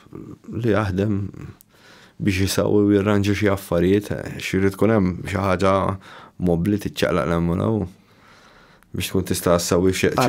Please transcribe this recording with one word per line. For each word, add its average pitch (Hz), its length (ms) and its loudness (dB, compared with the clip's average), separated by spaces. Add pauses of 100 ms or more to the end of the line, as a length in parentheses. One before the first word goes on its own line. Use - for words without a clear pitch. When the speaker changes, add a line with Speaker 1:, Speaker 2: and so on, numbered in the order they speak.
(540)
Speaker 1:
li 113 220 -2
jaħdem 101 400 0 (1040)
biex 95 240 0
jisawwi 104 380 2
u 101 100 4
jirranġa 101 400 2
xi 98 160 0
affarijiet, 95 640 2
eh, - 260 -10
xi - 220 -4
jrid 95 160 0
tkun 101 160 2
hemm 92 340 2
xi 92 140 -6
ħaġa 95 340 2 (680)
mobbli 90 380 0
tiċċaqlaq 78 480 -2
l 78 60 -2
hemm 85 180 0
u 85 60 0
law 104 260 0 (1120)
biex 92 160 -6
tkun 95 160 -2
tista' 90 320 2
ssawwi 92 360 2
xi - 200 0
Speaker 2:
Ara, 127 160 2